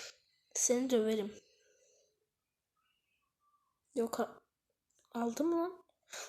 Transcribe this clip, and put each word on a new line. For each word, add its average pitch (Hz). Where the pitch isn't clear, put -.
seni 254
döverim. 214
Yok, 233
a-, -
aldı 233
mı 339
lan? 359